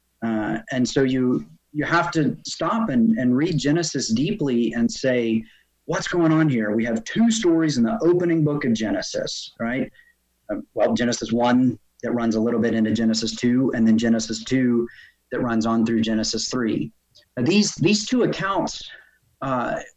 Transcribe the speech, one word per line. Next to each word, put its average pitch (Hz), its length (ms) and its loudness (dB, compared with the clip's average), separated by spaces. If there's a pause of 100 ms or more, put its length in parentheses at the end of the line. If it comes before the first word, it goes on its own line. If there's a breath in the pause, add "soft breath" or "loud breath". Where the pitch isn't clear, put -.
(240)
Uh, 110 360 -4 (100)
and 127 180 0
so 139 140 0
you, 127 420 0 (280)
you 147 120 -4
have 165 280 0
to 139 240 0 (100)
stop 214 440 -2
and, 113 280 4
and 123 180 2
read 160 220 0
Genesis 143 540 0
deeply 123 640 0
and 117 140 0
say, 113 560 0 (420 loud breath)
"What's 175 200 -4
going 165 240 2
on 156 180 4
here?" 110 280 0
We 113 80 0
have 113 180 -2
two 226 300 2
stories 160 440 2
in 120 60 2
the 110 200 0
opening 170 420 2
book 147 200 0
of 120 80 2
Genesis, - 840 -4
right? 117 320 -4 (580 soft breath)
Uh, - 100 -6 (160)
well, 120 200 2
Genesis 113 380 -2
one 123 440 2 (280)
that 117 80 -4
runs 117 240 0
a 110 40 0
little 117 200 0
bit 110 140 0
into 110 180 0
Genesis 113 420 0
two, 123 400 0
and 113 140 4
then 110 100 6
Genesis 113 460 -2
two 120 420 0 (460 loud breath)
that 123 80 -4
runs 113 260 0
on 113 180 2
through 113 180 2
Genesis 110 460 -2
three. 117 440 -2 (440 soft breath)
Now, 127 60 -4
these, 196 340 2
these 202 300 2
two 247 160 2
accounts, - 640 -4 (540 loud breath)
uh, 123 380 -4 (160)